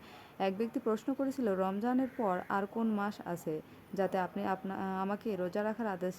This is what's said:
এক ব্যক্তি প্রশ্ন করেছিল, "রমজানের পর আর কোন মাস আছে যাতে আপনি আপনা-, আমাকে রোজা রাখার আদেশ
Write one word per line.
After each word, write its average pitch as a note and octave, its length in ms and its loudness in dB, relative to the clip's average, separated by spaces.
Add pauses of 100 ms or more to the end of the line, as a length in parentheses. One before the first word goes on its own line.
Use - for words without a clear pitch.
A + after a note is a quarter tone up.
(400)
এক F#3+ 180 2
ব্যক্তি A3+ 220 0
প্রশ্ন A3+ 340 0
করেছিল, B3+ 420 2
"রমজানের G#3 520 2 (100)
পর F#3 220 2 (100)
আর G3 160 2
কোন A3+ 220 0
মাস G#3 280 0 (100)
আছে E3+ 360 -2 (320)
যাতে F#3+ 240 2
আপনি F#3 280 0
আপনা-, F#3+ 320 -2 (240)
আমাকে G3+ 340 -2
রোজা F3+ 280 0
রাখার A3 240 0
আদেশ F3+ 320 -2